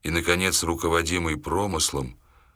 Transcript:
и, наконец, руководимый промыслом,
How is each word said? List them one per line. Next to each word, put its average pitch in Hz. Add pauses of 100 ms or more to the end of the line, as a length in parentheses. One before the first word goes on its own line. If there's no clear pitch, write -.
и, 78
наконец, 87
руководимый 82
промыслом, 76 (380)